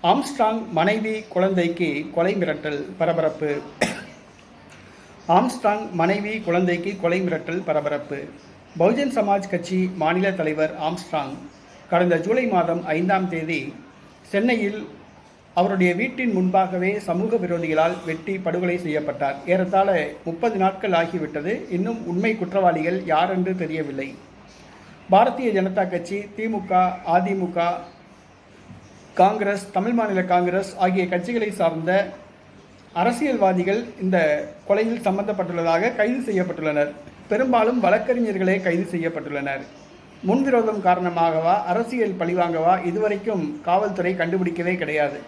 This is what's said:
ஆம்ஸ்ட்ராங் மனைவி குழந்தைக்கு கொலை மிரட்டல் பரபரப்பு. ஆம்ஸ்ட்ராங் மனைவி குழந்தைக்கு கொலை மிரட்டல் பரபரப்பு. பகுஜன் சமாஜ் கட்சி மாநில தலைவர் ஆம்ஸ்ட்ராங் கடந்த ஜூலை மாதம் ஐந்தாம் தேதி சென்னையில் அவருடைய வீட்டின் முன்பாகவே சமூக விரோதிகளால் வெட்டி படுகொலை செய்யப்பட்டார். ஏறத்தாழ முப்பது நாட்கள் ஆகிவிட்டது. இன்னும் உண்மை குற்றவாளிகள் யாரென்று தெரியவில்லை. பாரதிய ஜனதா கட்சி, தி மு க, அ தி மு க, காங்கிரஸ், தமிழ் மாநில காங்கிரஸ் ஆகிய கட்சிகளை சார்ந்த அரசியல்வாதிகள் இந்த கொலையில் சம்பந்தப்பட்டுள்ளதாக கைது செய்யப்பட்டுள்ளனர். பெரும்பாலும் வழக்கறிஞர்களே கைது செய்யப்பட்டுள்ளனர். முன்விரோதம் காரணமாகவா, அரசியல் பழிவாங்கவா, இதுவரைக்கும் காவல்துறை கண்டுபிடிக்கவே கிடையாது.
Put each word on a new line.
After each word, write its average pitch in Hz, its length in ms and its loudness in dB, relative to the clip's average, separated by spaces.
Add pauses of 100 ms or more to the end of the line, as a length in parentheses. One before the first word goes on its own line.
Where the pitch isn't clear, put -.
ஆம்ஸ்ட்ராங் 220 680 2
மனைவி 214 580 0
குழந்தைக்கு 170 760 0 (100)
கொலை 180 200 2
மிரட்டல் 151 480 -4 (140)
பரபரப்பு. 156 600 0 (1700)
ஆம்ஸ்ட்ராங் 214 640 2
மனைவி 202 480 0
குழந்தைக்கு 180 640 0
கொலை 175 200 0
மிரட்டல் 170 440 -4
பரபரப்பு. 147 580 -2 (560)
பகுஜன் 233 320 2
சமாஜ் 202 380 0
கட்சி 185 460 -2
மாநில 180 360 2
தலைவர் 156 500 -2
ஆம்ஸ்ட்ராங் 156 520 -4 (560)
கடந்த 175 280 4
ஜூலை 226 300 0
மாதம் 175 380 0
ஐந்தாம் 180 440 0
தேதி 156 440 -4 (480)
சென்னையில் 208 680 0 (680)
அவருடைய 180 400 4
வீட்டின் 247 400 -2
முன்பாகவே 185 680 2
சமூக 202 360 -2
விரோதிகளால் 170 600 0 (100)
வெட்டி 165 320 -6
படுகொலை 175 400 -2
செய்யப்பட்டார். 147 580 -2 (100)
ஏறத்தாழ 185 640 2 (160)
முப்பது 196 320 -2
நாட்கள் 190 340 0
ஆகிவிட்டது. 165 800 -2
இன்னும் 190 380 -4
உண்மை 202 280 0
குற்றவாளிகள் 180 680 0
யாரென்று 185 500 0
தெரியவில்லை. 147 680 -6 (840)
பாரதிய 240 400 4
ஜனதா 190 380 0
கட்சி, 180 360 -6 (100)
தி 220 120 -4
மு 214 180 -4
க, 185 320 2 (100)
அ 175 140 4
தி 190 120 -2
மு 185 180 -2
க, 175 260 0 (1400)
காங்கிரஸ், 202 580 2
தமிழ் 202 200 0
மாநில 208 320 2
காங்கிரஸ் 180 540 0
ஆகிய 185 260 2
கட்சிகளை 208 480 -2
சார்ந்த 180 580 0 (840)
அரசியல்வாதிகள் 208 920 2 (160)
இந்த 165 460 2 (220)
கொலையில் 220 320 2
சம்பந்தப்பட்டுள்ளதாக 190 960 0
கைது 233 360 0
செய்யப்பட்டுள்ளனர். 156 600 0 (380)
பெரும்பாலும் 240 540 2
வழக்கறிஞர்களே 196 800 2
கைது 175 300 0
செய்யப்பட்டுள்ளனர். 143 720 -4 (640)
முன்விரோதம் 226 560 2
காரணமாகவா, 175 800 2
அரசியல் 220 560 -2
பழிவாங்கவா, 170 680 2
இதுவரைக்கும் 202 800 -2
காவல்துறை 185 520 0
கண்டுபிடிக்கவே 175 600 0
கிடையாது. 147 520 -2